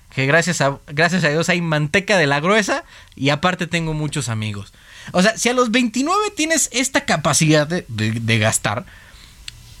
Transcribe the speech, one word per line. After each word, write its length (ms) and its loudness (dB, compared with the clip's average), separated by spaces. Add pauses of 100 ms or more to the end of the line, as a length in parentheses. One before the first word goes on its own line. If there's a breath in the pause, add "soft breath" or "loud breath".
(140 soft breath)
que 120 0
gracias 340 2
a, 260 0
gracias 380 0
a 60 2
Dios 180 0
hay 120 0
manteca 580 0
de 100 4
la 100 2
gruesa 460 0 (320 loud breath)
y 140 0
aparte 360 0
tengo 280 -4
muchos 340 -4
amigos. 440 -8 (380 loud breath)
O 120 2
sea, 140 2
si 120 0
a 60 2
los 180 2
veintinueve 640 0
tienes 360 0
esta 320 -2
capacidad 640 2
de, 220 -4
de, 240 -2
de 260 0
gastar, 480 0 (920 loud breath)